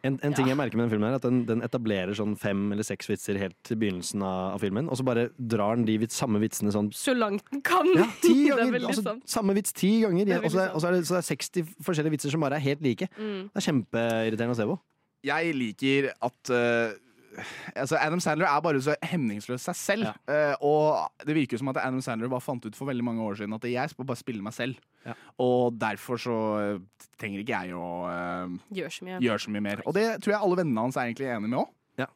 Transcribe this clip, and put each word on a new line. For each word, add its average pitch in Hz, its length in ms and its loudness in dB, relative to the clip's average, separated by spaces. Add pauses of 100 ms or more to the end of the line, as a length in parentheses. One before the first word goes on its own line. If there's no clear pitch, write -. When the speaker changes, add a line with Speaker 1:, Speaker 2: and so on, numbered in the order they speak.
Speaker 1:
En, 135 200 0
en 143 100 2
ting 135 140 2
Speaker 2:
Ja. 131 60 4
Speaker 1:
jeg 143 40 2
merker 117 180 0
med 117 140 2
den 107 80 2
filmen 104 120 2
er 135 40 2
at 127 80 -2
den, 123 240 2
den 113 160 0
etablerer 110 500 -2
sånn 104 240 -2
fem 101 360 0
eller 104 100 -2
seks - 240 -6
vitser 101 320 -2
helt 95 240 -4
til 117 140 -4
begynnelsen 101 440 -2
av, 92 340 -2
av 101 60 -6
filmen, 107 300 -2
og 127 80 -2
så 131 60 -2
bare 120 240 2 (100)
drar 113 380 0
den 120 100 2
de 110 100 2
vits-, 110 220 -2
samme 107 220 2
vitsene 104 320 0
sånn 104 200 0
Speaker 2:
Så - 240 -2
langt 208 360 0
den 277 100 -6
kan. 330 320 4
Speaker 1:
Ja, 226 140 8 (120)
ti - 80 6
Speaker 2:
<laughs> 285 200 8
Det - 40 6
er 262 40 4
Speaker 1:
ganger, 233 160 2
Speaker 2:
veldig 247 160 0
Speaker 1:
altså, 220 160 0
Speaker 2:
sant. 226 240 -4
Speaker 1:
samme 196 260 2
vits 202 180 0
ti 214 300 4
ganger, 196 240 4
Speaker 2:
Det 185 80 4
er 170 100 0
Speaker 1:
og 160 60 4
så 185 80 2
Speaker 2:
veldig 185 160 0
Speaker 1:
og 156 80 0
så 175 60 2
er 180 40 4
det, 175 140 2
så 165 80 0
det 175 80 2
er 156 140 -2
seksti - 260 -4 (240)
forskjellige 156 320 2
vitser 143 160 -2
som 165 60 0
bare 143 180 2
er 135 80 -2
helt 143 160 0
like. 143 340 0
Speaker 2:
Mm. 208 380 -6
Speaker 1:
Det 202 80 -2
er - 100 0
kjempeirriterende 113 760 0
å 120 60 0
se 107 100 0
på. 170 120 -2 (460)
Speaker 3:
Jeg 156 300 0
liker 135 560 2 (100)
at, - 300 -4
eh, 117 480 2 (760)
altså, 135 240 0
Adam 156 200 2
Sandler 160 300 2
er 147 100 4
bare 156 220 2
så 151 120 2 (120)
hemningsløs 123 640 -2
seg - 100 -6
selv, 202 260 0
Speaker 1:
Ja. 107 80 -2 (220)
Speaker 3:
eh, 147 260 2
og 147 480 4 (160)
det 151 120 0
virker 143 160 2
jo 117 60 -2
som 135 100 -2
at 131 100 -2
Adam 131 220 -2
Sandler 117 280 -4
bare 127 140 -2
fant 127 240 -6
ut 107 100 -10
for 135 100 -8
veldig 123 180 -2
mange 117 180 -2
år 104 160 -4
siden 107 160 -6
at 110 80 -8
jeg 123 280 -2
skal - 140 -10
bare 131 120 -4
spille 110 260 -8
meg 107 100 -8
selv. 127 240 -6 (300)
Speaker 1:
Ja. 117 80 -10 (240)
Speaker 3:
Og 123 400 4
derfor 110 400 -4
så, 120 160 -2 (260)
eh, 101 180 -2 (400)
trenger 101 260 -6
ikke 113 100 -2
jeg 92 180 -4
å, 87 140 -6 (240)
eh, 87 480 -6 (160)
Speaker 2:
Gjør 170 160 -8
så - 140 -12
mye. 185 160 -8
Speaker 3:
gjøre 113 200 2
så 107 100 -8
mye 104 120 -2
mer. 101 240 -4
Og 156 80 -2
det 220 280 0
tror 202 100 0
jeg 214 100 0
alle 180 140 2
vennene 151 240 0
hans 127 160 -2
er 139 100 -2
egentlig 123 200 -4
enige 110 220 -4
med 127 100 0
også. - 100 -2 (300)
Speaker 1:
Ja. 131 180 -2